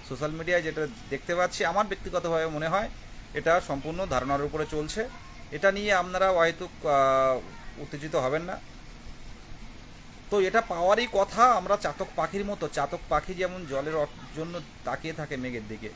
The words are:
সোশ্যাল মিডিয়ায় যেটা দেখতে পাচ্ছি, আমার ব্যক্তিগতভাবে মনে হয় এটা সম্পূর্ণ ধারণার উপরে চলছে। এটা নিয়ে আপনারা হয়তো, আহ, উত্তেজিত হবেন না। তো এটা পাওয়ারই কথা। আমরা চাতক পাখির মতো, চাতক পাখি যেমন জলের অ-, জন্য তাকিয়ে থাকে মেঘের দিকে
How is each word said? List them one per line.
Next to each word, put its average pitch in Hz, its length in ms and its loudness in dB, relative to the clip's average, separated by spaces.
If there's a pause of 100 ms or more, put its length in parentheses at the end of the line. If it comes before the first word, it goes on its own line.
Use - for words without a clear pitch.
সোশ্যাল 143 220 -4
মিডিয়ায় 165 320 2
যেটা 160 240 -2 (220)
দেখতে 139 260 -2
পাচ্ছি, 180 300 2
আমার 190 200 4
ব্যক্তিগতভাবে 170 640 -2
মনে 156 200 -2
হয় 196 220 0 (440)
এটা 165 340 4
সম্পূর্ণ 156 380 -2
ধারণার 139 380 2
উপরে 147 280 -2
চলছে। 156 380 -2 (420)
এটা 170 200 4
নিয়ে 202 220 2
আপনারা 185 380 4
হয়তো, 170 340 4
আহ, 135 760 4 (420)
উত্তেজিত 151 340 -8
হবেন 143 260 2
না। 180 180 -8 (1700)
তো 202 120 4
এটা 185 200 4
পাওয়ারই 190 500 4
কথা। 202 400 6
আমরা 196 260 4
চাতক 180 380 -2
পাখির 190 300 0
মতো, 202 220 -4
চাতক 147 320 -2 (100)
পাখি 160 240 0
যেমন 180 360 -2
জলের 147 260 -2
অ-, 147 100 2 (300)
জন্য 165 260 -6 (240)
তাকিয়ে 143 280 -4
থাকে 147 240 -6
মেঘের 123 320 -6
দিকে 110 260 -8